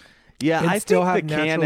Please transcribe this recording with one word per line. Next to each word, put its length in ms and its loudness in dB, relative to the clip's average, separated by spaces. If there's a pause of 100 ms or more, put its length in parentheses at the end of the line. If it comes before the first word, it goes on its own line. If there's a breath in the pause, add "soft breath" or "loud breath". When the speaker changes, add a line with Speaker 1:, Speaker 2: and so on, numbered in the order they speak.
(400 loud breath)
Speaker 1:
Yeah, 220 0
Speaker 2:
And 80 2
Speaker 1:
I 80 0
Speaker 2:
still 260 2
Speaker 1:
think 260 0
Speaker 2:
have 100 -2
Speaker 1:
the 40 0
Speaker 2:
natural 40 -2
looking 180 -2